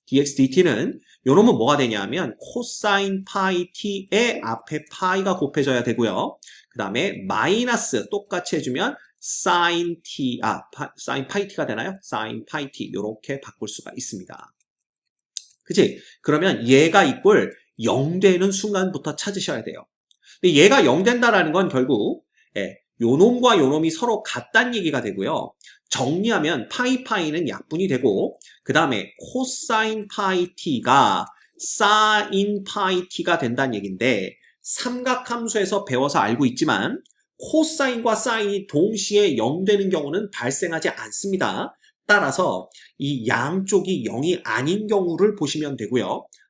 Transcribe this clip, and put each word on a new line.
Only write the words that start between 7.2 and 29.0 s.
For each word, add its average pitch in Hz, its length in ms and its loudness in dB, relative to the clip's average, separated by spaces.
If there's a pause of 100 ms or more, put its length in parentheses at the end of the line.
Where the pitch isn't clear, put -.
마이너스 156 840 0
똑같이 202 460 -6
해주면 156 400 -4 (240)
사인 175 840 0
T, 123 380 -4
아, 104 200 -2 (100)
파, - 260 -12
사인 131 300 -6
파이 202 200 -4
T가 165 180 -6
되나요? 135 360 -6
사인 113 440 -8
파이 147 260 -10
T, 101 220 -10
요렇게 110 480 -8
바꿀 - 260 -14
수가 - 280 -12
있습니다. - 580 -10 (1080)
그치? 117 360 2 (220)
그러면 151 460 0
얘가 156 360 6
이꼴 143 500 2 (300)
영 139 360 0
되는 190 320 4
순간부터 190 640 -4
찾으셔야 185 480 -6
돼요. - 220 -12 (560)
근데 175 140 4
얘가 196 300 8
영 139 180 4
된다라는 226 480 2
건 180 180 2
결국, 127 560 0 (320)
예, 95 220 -6 (220)
요 120 160 4
놈과 240 420 6
요 135 80 4
놈이 156 240 2
서로 226 320 -2
같다는 240 520 -2
얘기가 156 260 -2
되고요. 104 520 -4 (360)
정리하면 160 800 0
파이 254 340 0
파이는 165 460 -2
약분이 156 380 -4
되고, 127 520 0 (240)
그 - 100 -6
다음에 139 460 0